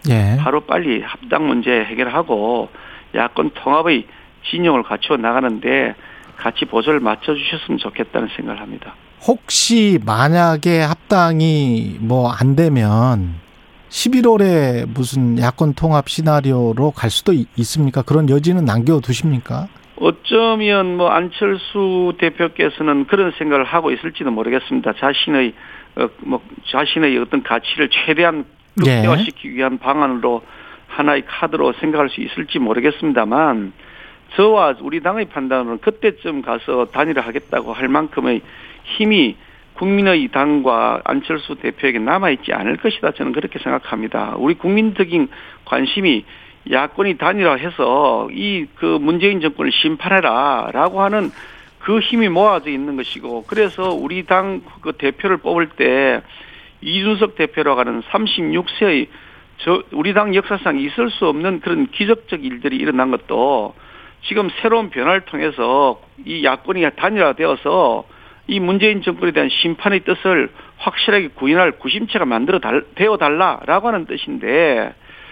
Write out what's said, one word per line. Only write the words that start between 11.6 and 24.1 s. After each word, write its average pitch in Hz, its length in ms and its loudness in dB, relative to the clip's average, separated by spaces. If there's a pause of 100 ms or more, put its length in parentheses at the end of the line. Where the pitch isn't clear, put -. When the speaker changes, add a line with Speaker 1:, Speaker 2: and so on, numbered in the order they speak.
Speaker 1:
뭐 120 380 2
안 135 160 4
되면 113 800 2 (540)
십일월에 196 1040 4
무슨 123 460 0
야권 127 340 2
통합 156 360 2
시나리오로 135 800 2
갈 120 180 -2
수도 - 220 0
있-, 135 160 2 (100)
있습니까? 135 440 0
그런 147 280 2
여지는 156 360 4
남겨두십니까? 127 1000 0 (300)
Speaker 2:
어쩌면 208 1000 2
뭐 175 120 2
안철수 185 1080 0
대표께서는 156 880 0
그런 190 300 2
생각을 143 260 2
하고 160 280 0
있을지도 156 400 -4